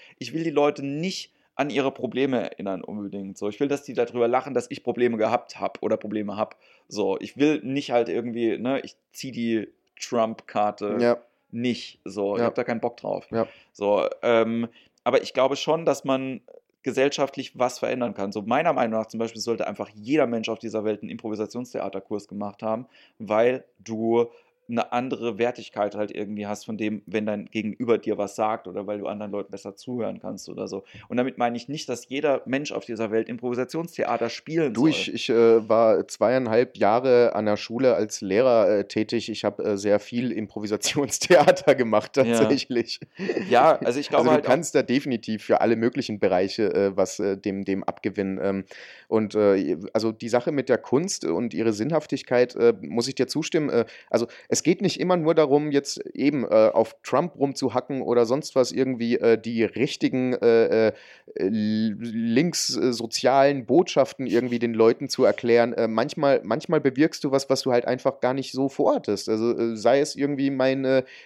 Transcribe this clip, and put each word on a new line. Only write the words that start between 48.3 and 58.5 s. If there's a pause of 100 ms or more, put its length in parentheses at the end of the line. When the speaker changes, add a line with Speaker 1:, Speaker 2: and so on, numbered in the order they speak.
Speaker 2:
Ähm, (420)
und,
äh, (160)
also
die
Sache
mit
der
Kunst
und
ihre
Sinnhaftigkeit,
äh,
muss
ich
dir
zustimmen.
Äh, (240)
also (220)
es
geht
nicht
immer
nur
darum,
jetzt (160)
eben,
äh, (260)
auf
Trump
rumzuhacken
oder
sonst